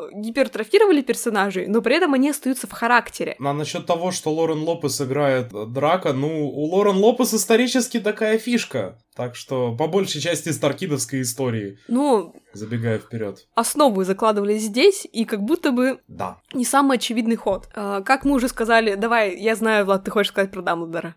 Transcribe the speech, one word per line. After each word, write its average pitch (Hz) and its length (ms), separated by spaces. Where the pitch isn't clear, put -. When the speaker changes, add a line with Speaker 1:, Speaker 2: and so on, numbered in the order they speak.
Speaker 1:
гипертрофировали 269 880
персонажей, 202 640
но 214 160
при 240 140
этом 339 180
они 269 160
остаются 262 380
в - 40
характере. - 680
Speaker 2:
А 139 120
насчет 151 320
того, 180 280
что 160 180
Лорен 156 320
Лопес 160 380
играет, 131 520
э, 104 140
Драко, 147 460
ну, 147 360
у 147 180
Лорен 190 300
Лопес 233 380
исторически 240 640
такая 214 400
фишка. 175 600
Так 123 180
что 127 420
по 156 120
большей 185 320
части 165 300
старкидовской 143 720
истории. 113 560
Speaker 1:
Ну, 240 440
Speaker 2:
забегая 117 440
вперед. 104 560
Speaker 1:
основы 226 500
закладывались 208 580
здесь, 247 500
и 226 120
как 208 180
будто 294 300
бы 247 340
Speaker 2:
Да. - 340
Speaker 1:
не 254 100
самый 269 320
очевидный 226 400
ход. 196 380
А, 202 280
как 269 220
мы 277 120
уже 254 120
сказали, 226 460
давай, 214 420
я 220 200
знаю, 214 280
Влад, 196 200
ты 202 80
хочешь 202 180
сказать 196 220
про 190 100
Дамблдора. 170 540